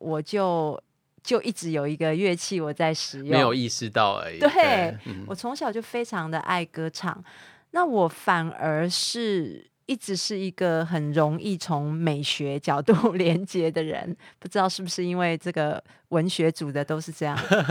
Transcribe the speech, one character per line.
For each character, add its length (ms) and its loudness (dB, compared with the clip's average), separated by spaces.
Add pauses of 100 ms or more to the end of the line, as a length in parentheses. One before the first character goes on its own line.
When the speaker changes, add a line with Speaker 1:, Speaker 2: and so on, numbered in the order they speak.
Speaker 1:
我 220 -4
就， 600 0 (400)
就 200 0
一 100 -2
直 180 -6
有 160 0
一 80 -2
个 200 0
乐 200 2
器 280 -4
我 100 -4
在 220 2
使 240 -8
用。 100 -10
Speaker 2:
没 120 6
有 120 6
意 160 0
识 220 -6
到 260 4
而 160 -6
已。 60 -10
Speaker 1:
对， 100 8
Speaker 2:
对， 560 4
嗯。 240 -10
Speaker 1:
我 60 -6
从 200 -6
小 160 -4
就 120 -4
非 200 -6
常 280 -4
的 80 -2
爱 260 -2
歌 240 -6
唱。 340 -6 (500)
那 120 2
我 240 4
反 440 0
而 360 0
是 840 -2 (140)
一 100 -2
直 220 -6
是 220 -4
一 140 -4
个 340 0
很 260 -2
容 260 4
易 200 -2
从 340 -2
美 300 0
学 360 -2
角 220 0
度 320 4
<laughs> 0 -
连 320 2
接 260 0
的 120 -2
人， 340 -6 (220)
不 100 -12
知 100 -2
道 80 4
是 140 -2
不 80 -6
是 160 -4
因 140 0
为 180 2
这 160 -6
个 300 -2 (260)
文 180 2
学 240 2
组 220 -4
的 100 0
都 160 -2
是 140 -10
这 140 -4
样。 120 -2 (320)